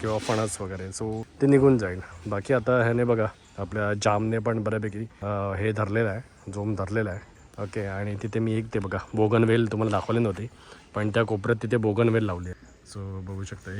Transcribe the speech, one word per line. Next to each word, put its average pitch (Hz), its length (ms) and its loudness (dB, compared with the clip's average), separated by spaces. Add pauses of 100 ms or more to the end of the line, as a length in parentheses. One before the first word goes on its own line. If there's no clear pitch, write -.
किंवा 107 180 -2
फणस 110 420 0
वगैरे, 95 280 -8
so 110 340 -6 (200)
ते 143 40 6
निघून 135 320 8
जाईल. 92 220 -2 (280)
बाकी 101 260 0
आता 123 280 4
ह्याने 117 220 2
बघा, 113 220 2 (320)
आपल्या 104 360 -2
जामने 107 440 2
पण 110 240 -2
बऱ्यापैकी, 107 360 -4
अं, 101 560 -4
हे 104 180 -2
धरलेलं 107 360 0
आहे, 101 440 -10
जोम 104 220 -4
धरलेला 101 360 -2
आहे. 98 200 -12 (320)
ओके, 104 240 -6
आणि 101 360 -6
तिथे 113 160 -4
मी 110 140 0
एक 110 220 -4
ते 107 40 0
बघा, 98 200 -4 (160)
बोगनवेल 113 580 4
तुम्हाला 107 240 0
दाखवली 110 220 0
नव्हती, 104 280 0 (480)
पण 107 140 -2
त्या 113 140 2
कोपऱ्यात 110 400 0
तिथे 113 140 0
बोगनवेल 110 480 4
लावली 90 240 -4
आहे. - 200 -14 (200)
So, - 80 -12
बघू 98 460 -8
शकता, 95 360 -12